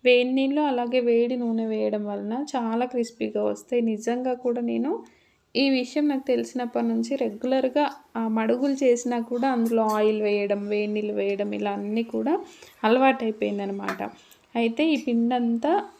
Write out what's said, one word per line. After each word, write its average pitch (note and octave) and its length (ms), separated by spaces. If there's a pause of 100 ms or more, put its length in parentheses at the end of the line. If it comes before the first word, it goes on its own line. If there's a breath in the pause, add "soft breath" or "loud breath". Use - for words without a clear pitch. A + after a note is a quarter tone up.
వేడి B3 280
నీళ్ళు C4+ 280
అలాగే B3+ 400
వేడి A#3+ 360
నూనె A3+ 300
వేయడం G#3+ 380
వలన G#3 400 (120)
చాలా A#3 300
క్రిస్పీగా A3+ 560
వస్తాయి. G#3+ 400
నిజంగా A#3 520
కూడా B3 260
నేను A#3+ 440 (520 loud breath)
ఈ C4+ 140
విషయం C4+ 380
నాకు C4+ 180
తెలిసినప్పటి A#3+ 600
నుంచి A#3 300
రెగ్యులర్గా, C4 760 (260)
ఆ, A3+ 120
మడుగులు A#3 560
చేసినా A#3+ 360
కూడా A#3+ 300
అందులో A3+ 380
ఆయిల్ G#3+ 340
వేయడం, G3+ 440
వేడి G#3 260
నీళ్ళు G#3 200
వేయడం G3+ 400
ఇలా G#3 200
అన్నీ G#3 300
కూడా A3+ 360 (460 loud breath)
అలవాటైపోయిందనమాట. G#3+ 1160 (540 loud breath)
అయితే A#3 340
ఈ D4 60
పిండంతా A#3+ 880 (160)